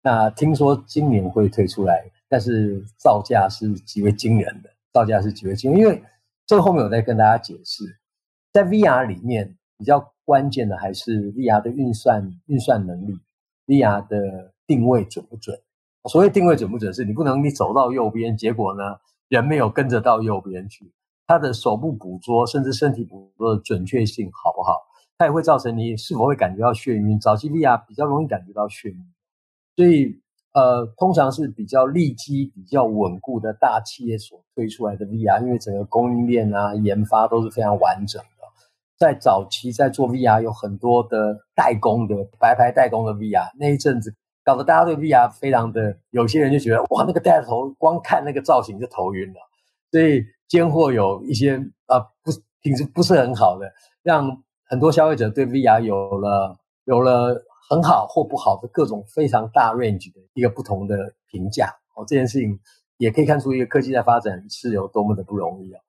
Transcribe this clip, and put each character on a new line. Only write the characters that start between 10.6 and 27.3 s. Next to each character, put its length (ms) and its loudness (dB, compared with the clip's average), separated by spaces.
的 100 -4
还 140 -6
是 460 -6
V 100 -2
R 140 4
的 80 -6
运 240 -4
算， 360 0
运 120 0
算 260 0
能 220 -10
力 100 -10
，V 140 4
R 200 2
的 500 -6
定 180 2
位 200 2
准 240 -14
不 80 -18
准。 200 -14
所 120 4
谓 80 6
定 160 2
位 120 4
准 120 -6
不 80 -8
准， 160 -6
是 120 -8
你 80 -4
不 100 -4
能 180 0
你 80 0
走 240 -8
到 180 0
右 180 -2
边， 260 -4
结 180 -4
果 220 -4
呢， 220 -10
人 140 0
没 120 -2
有 140 0
跟 180 -2
着 140 0
到 200 2
右 200 -4
边 260 -12
去。 240 -20
它 140 4
的 140 -4
手 240 -2
部 160 -6
捕 280 -12
捉， 240 0
甚 180 -4
至 100 -4
身 200 -2
体 120 -8
捕 320 -20
捉 180 0
的 60 -4
准 240 -4
确 200 0
性 260 -6
好 220 -4
不 80 -6
好， 260 -2
它 80 4
也 60 0
会 120 0
造 140 4
成 200 -4
你 200 -6
是 180 -10
否 100 2
会 100 2
感 200 -2
觉 60 -6
到 100 2
眩 220 -4
晕。 260 0
早 160 2